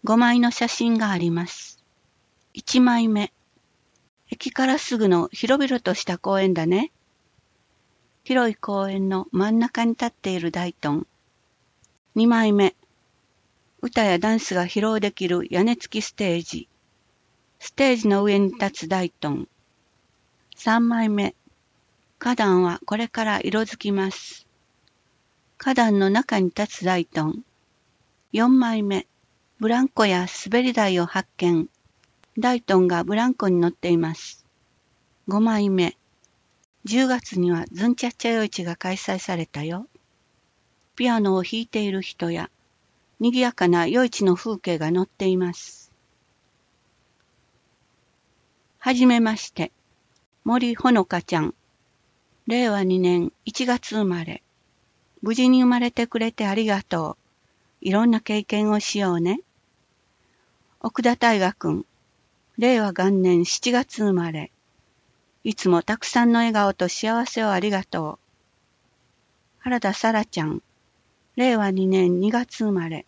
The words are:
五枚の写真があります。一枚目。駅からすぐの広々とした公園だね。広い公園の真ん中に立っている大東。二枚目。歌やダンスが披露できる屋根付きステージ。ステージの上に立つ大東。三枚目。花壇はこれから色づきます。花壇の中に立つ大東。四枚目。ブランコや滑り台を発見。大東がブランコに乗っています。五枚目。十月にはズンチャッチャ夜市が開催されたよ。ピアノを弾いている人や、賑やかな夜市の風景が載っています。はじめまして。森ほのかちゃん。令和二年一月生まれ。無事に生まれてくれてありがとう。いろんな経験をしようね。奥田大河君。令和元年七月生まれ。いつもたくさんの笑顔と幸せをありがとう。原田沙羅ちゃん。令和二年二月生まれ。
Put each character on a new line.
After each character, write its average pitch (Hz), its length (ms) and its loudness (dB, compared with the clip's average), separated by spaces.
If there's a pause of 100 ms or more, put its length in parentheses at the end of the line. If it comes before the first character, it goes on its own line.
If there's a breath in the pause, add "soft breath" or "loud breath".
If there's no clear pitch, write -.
五 220 120 2
枚 240 240 4
の 240 100 2
写 233 180 -4
真 233 280 0
が 214 140 0
あ 185 80 -2
り 170 120 0
ま 170 160 -2
す。 - 380 -18 (720)
一 - 260 0
枚 240 280 4
目。 208 240 -2 (960)
駅 - 220 -10
か 262 140 0
ら 269 120 2
す - 180 -4
ぐ 214 120 2
の 175 240 2
広 269 340 0
々 254 140 0
と - 140 -2
し - 100 -8
た 175 140 -6
公 196 220 0
園 190 140 2
だ 165 120 -2
ね。 196 260 0 (1300)
広 247 260 2
い 208 40 -6
公 196 340 -4
園 196 200 -2
の 190 240 -2
真 196 180 2
ん 226 80 4
中 233 260 0
に 233 60 2
立 233 160 -4
っ 233 40 -4
て - 240 -6
い 175 60 -4
る 165 100 -2
大 175 300 -6
東。 151 240 -2 (1120)
二 220 120 4
枚 226 260 4
目。 202 220 4 (1080)
歌 240 220 0
や 180 140 2
ダ 214 160 0
ン 220 60 0
ス - 140 -8
が 180 100 0
披 190 160 -4
露 214 200 -2
で 202 120 -2
き 185 160 -6
る 175 220 -2
屋 175 140 2
根 233 100 2
付 - 260 -8
き - 20 -8
ス - 100 -12
テ 175 260 -2
ー 170 60 -8
ジ。 - 240 -14 (880)
ス - 140 -16
テ 269 220 2
ー - 20 0
ジ 220 120 0
の 202 140 4
上 202 160 2
に 196 140 2
立 196 340 -6
つ - 20 -12
大 185 320 -2
東。 147 260 -6 (1080)
三 233 320 0
枚 226 200 0
目。 202 260 -2 (840)
花 247 180 -2
壇 190 260 4
は 175 240 -2
こ 214 100 -4
れ 226 120 -4
か 226 160 -6
ら 208 160 -2
色 214 220 -2
づ 220 140 -8
き 202 160 -4
ま 190 180 0
す。 - 360 -18 (1160)
花 262 100 0
壇 220 260 4
の 196 100 4
中 220 300 0
に 185 60 2
立 - 320 -6
つ 185 60 -10
大 180 240 0
東。 156 280 -4 (960)
四 247 260 4
枚 226 240 0
目。 196 240 -4 (540)
ブ 220 80 0
ラ 240 140 2
ン 269 60 2
コ 214 180 2
や 180 200 2 (180)
滑 220 160 2
り 254 120 0
台 196 260 2
を 175 80 2
発 190 300 -6
見。 170 320 0 (680)
大 247 220 0
東 185 300 4
が 170 160 0
ブ 202 100 -4
ラ 233 140 2
ン 254 60 0
コ 202 140 -2
に 175 120 4
乗 170 80 4
っ 170 40 -2
て - 160 -8
い 175 80 4
ま 165 200 -2
す。 - 280 -18 (840)
五 196 100 -2
枚 214 320 2
目。 180 260 0 (880)
十 240 220 2
月 247 320 -4
に 175 140 2
は 165 180 -2
ズ 185 160 -4
ン 240 80 2
チ 240 140 -4
ャ - 20 -4
ッ - 60 -20
チ - 120 -4
ャ 233 40 0
夜 220 140 0
市 196 180 -8
が 170 100 -8
開 185 220 -6
催 190 240 -6
さ 185 160 -6
れ 165 100 -6
た 143 160 -12
よ。 175 240 -8 (1120)
ピ 247 120 0
ア 226 120 2
ノ 196 160 2
を 185 80 0
弾 226 160 -6
い 233 80 -8
て 220 140 -4
い 202 100 -4
る 190 100 -4
人 170 300 -8
や、 170 180 -8 (720)
賑 240 200 0
や 247 120 0
か 180 160 0
な 170 180 4
夜 247 200 2
市 208 180 -4
の 185 100 4
風 208 240 -6
景 170 200 -4
が 156 100 -4
載 180 160 0
っ - 20 -4
て - 220 -4
い 185 80 2
ま 180 180 -2
す。 - 380 -20 (3000)
は 254 140 0
じ 247 120 6
め 240 140 6
ま 220 160 2
し - 140 -12
て。 - 200 -8 (720)
森 240 320 0
ほ 254 160 2
の 214 140 4
か 175 180 -4
ち - 140 -4
ゃ 156 40 0
ん。 156 140 -4 (920)
令 240 200 0
和 202 140 0
二 185 160 2
年 180 340 2 (120)
一 240 200 -6
月 247 300 -2
生 214 100 0
ま 175 200 -4
れ。 165 180 -12 (800)
無 220 120 -2
事 254 140 4
に 254 140 6
生 247 40 4
ま 247 120 4
れ 240 140 -2
て 233 160 -2
く 233 100 -6
れ 226 140 -2
て 208 160 -4
あ 196 60 -2
り 220 120 0
が 208 160 0
と 165 340 -6 (640)
う。 - 60 -8
い 190 60 0
ろ 220 140 4
ん 240 40 4
な 220 100 2
経 214 220 -4
験 214 300 -2
を 208 80 0
し - 180 -6
よ 185 160 0
う 170 60 -2
ね。 190 200 -2 (1400)
奥 240 220 -6
田 240 120 4
大 233 240 2
河 185 140 0
君。 156 340 -6 (720)
令 240 220 4
和 202 120 0
元 190 300 2
年 180 220 4
七 - 260 -2
月 247 320 -2
生 202 100 2
ま 170 200 -2
れ。 151 180 -10 (920)
い 220 100 -4
つ - 140 -2
も 170 160 2
た 220 120 -2
く - 100 -14
さ 240 180 2
ん 233 80 4
の 233 80 4
笑 233 120 0
顔 202 220 2
と 180 140 -2
幸 226 360 -2
せ 226 200 -4
を 208 80 0
あ 185 80 0
り 214 100 -2
が 196 140 -2
と 160 300 -6
う。 - 40 -18 (1400)
原 247 180 -2
田 196 140 -2
沙 226 180 0
羅 220 140 0
ち - 160 -8
ゃ 156 40 -2
ん。 156 160 -6 (760)
令 247 200 2
和 202 140 0
二 190 160 0
年 185 320 4
二 208 140 2
月 233 320 -4
生 208 80 0
ま 170 160 -2
れ。 160 200 -10